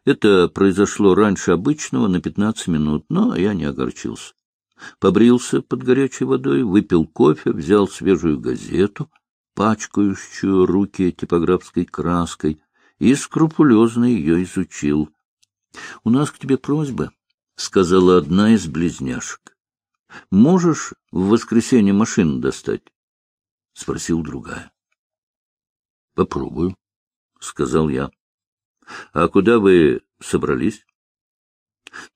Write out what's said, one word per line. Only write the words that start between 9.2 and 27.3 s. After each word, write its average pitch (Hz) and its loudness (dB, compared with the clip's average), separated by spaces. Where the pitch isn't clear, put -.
пачкающую 98 0
руки 92 -2
типографской 87 -2
краской, 82 -6
и 117 2
скрупулёзно 120 2
её 85 0
изучил. 76 -4
«У 110 -2
нас 139 2
к - -20
тебе 135 -2
просьба», — 139 -4
сказала 90 2
одна 92 2
из 90 0
близняшек. 67 -8
«Можешь 160 2
в 92 -2
воскресенье 110 2
машину 95 0
достать?» — 60 -6
спросила 82 -6
другая. - -14
«Попробую», — 82 -6